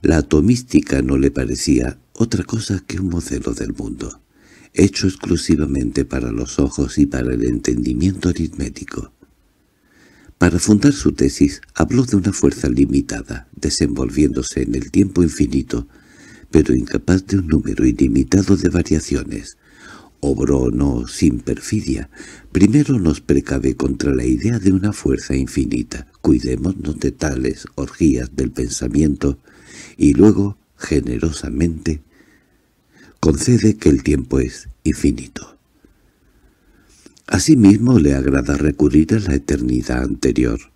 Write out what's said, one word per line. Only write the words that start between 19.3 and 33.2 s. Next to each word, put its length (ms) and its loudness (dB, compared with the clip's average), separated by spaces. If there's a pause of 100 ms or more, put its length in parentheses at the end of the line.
Obró 480 0
no 380 0
sin 320 0
perfidia. 720 -6 (420)
Primero 460 4
nos 240 0
precave 520 0
contra 400 -2
la 100 -2
idea 340 0
de 120 2
una 220 2
fuerza 420 -2
infinita. 720 -4 (140)
Cuidémonos 800 -2
de 100 -2
tales 640 -6
orgías 640 -2
del 140 -4
pensamiento, 880 -2 (580)
y 160 4
luego, 460 4 (180)
generosamente, 1300 -4 (1160)
concede 600 2